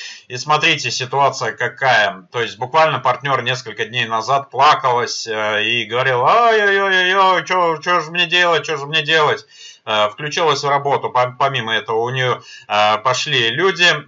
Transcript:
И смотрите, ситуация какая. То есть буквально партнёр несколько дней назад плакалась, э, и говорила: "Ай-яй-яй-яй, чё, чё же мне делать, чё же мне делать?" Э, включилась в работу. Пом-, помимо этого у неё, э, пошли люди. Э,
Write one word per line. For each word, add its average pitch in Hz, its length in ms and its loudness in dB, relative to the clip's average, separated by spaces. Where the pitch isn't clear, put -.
И 123 80 -12
смотрите, 147 540 0
ситуация 127 600 -2
какая. 107 800 -2
То 120 120 -4
есть 101 160 -8
буквально 139 400 2
партнёр 127 440 -2
несколько 117 440 -6
дней 120 180 -4
назад 113 460 -2
плакалась, 127 760 2
э, 107 380 -2
и 113 220 0
говорила: 123 420 0
"Ай-яй-яй-яй, 190 1160 2
чё, 175 320 0
чё 175 220 0
же 156 100 -8
мне 175 160 -2
делать, 170 400 2
чё 156 100 -4
же 139 100 -8
мне 156 160 -4
делать?" 151 440 0
Э, 107 200 2
включилась 147 520 -2
в 143 60 -2
работу. 139 400 0
Пом-, 123 300 0
помимо 127 360 -2
этого 110 260 -2
у 117 100 -2
неё, 127 320 -2
э, 107 320 2
пошли 127 500 0
люди. 170 360 0
Э, 156 240 2